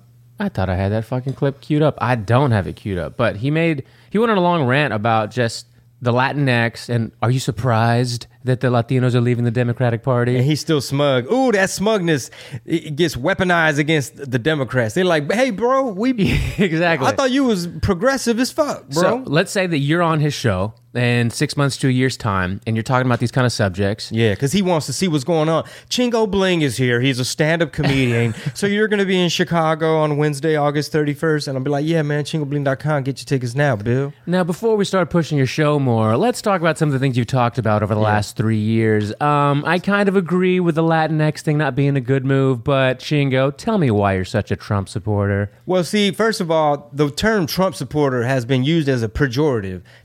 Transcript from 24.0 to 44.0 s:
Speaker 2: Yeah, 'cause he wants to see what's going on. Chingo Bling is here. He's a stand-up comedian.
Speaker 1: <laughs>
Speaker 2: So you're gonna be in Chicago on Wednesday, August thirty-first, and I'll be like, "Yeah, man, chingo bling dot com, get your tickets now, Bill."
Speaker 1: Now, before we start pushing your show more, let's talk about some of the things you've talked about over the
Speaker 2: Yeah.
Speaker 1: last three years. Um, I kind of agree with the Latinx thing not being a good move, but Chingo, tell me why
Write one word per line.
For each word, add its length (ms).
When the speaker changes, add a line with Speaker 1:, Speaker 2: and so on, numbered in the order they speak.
Speaker 2:
Yeah, 240
'cause 160
he 100
wants 260
to 60
see 140
what's 160
going 260
on. 140
Chingo 400
Bling 340
is 160
here. 220
He's 200
a 40
stand-up 480
comedian. 680
Speaker 1:
<laughs> 160
Speaker 2:
So 120
you're 220
gonna 160
be 160
in 80
Chicago 680
on 180
Wednesday, 400
August 360
thirty-first, 540
and 120
I'll 40
be 80
like, 160
"Yeah, 160
man, 220
chingo 240
bling 160
dot 160
com, 240
get 160
your 60
tickets 280
now, 220
Bill." 360
Speaker 1:
Now, 180
before 320
we 80
start 260
pushing 280
your 80
show 320
more, 380
let's 260
talk 180
about 180
some 100
of 40
the 60
things 180
you've 120
talked 300
about 260
over 100
the 60
Speaker 2:
Yeah. 60
Speaker 1:
last 300
three 220
years. 600
Um, 460
I 120
kind 300
of 80
agree 440
with 140
the 80
Latinx 580
thing 180
not 180
being 200
a 40
good 240
move, 400
but 340
Chingo, 580
tell 220
me 140
why 220